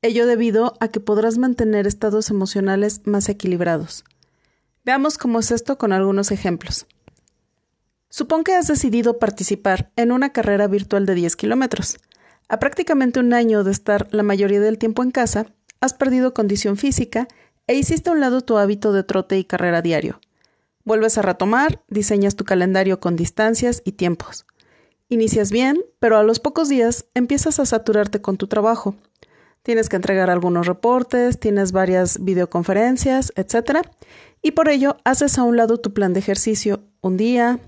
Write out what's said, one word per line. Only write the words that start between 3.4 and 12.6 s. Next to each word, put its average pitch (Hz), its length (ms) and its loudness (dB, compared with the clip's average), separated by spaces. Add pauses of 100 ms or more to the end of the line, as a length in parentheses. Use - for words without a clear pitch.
Veamos 277 340 0
cómo 233 220 -2
es 226 120 -2
esto 240 260 -2
con 202 160 0
algunos 196 380 0
ejemplos. 190 560 -4 (1200)
Supón 320 340 -2
que 381 100 0
has 359 140 2
decidido 233 500 2
participar 202 800 -2
en 233 160 2
una 262 220 0
carrera 208 340 0
virtual 196 380 0
de 190 100 0
diez 170 200 0
kilómetros. 240 640 -2 (520)
A 220 100 -2
prácticamente 269 600 0